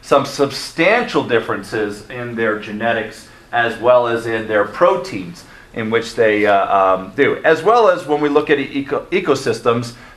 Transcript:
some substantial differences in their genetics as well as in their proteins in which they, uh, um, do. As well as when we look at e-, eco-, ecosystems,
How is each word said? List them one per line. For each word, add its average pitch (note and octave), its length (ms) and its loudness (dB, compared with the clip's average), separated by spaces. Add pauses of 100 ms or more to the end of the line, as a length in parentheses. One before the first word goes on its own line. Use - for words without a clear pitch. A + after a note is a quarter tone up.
some C#3 220 2
substantial E3 960 0
differences G#2+ 840 -4
in A#2+ 260 -10
their A2 240 -2
genetics G#2+ 720 -6 (240)
as A#2 260 -2
well A#2+ 280 4
as A2+ 200 -2
in G#2+ 220 -4
their G#2 160 2
proteins E3+ 800 -2 (300)
in A2 160 -6
which A2+ 240 -2
they, G#2 320 4
uh, F#2+ 500 4
um, F#2+ 180 -12
do. C#3+ 300 2
As D#3 180 2
well A3 260 4
as F3 180 0
when D3 140 0
we D3 80 0
look D3 220 2
at C#3 80 4
e-, C3+ 220 -4
eco-, C3+ 260 -6
ecosystems, B2+ 880 -2 (220)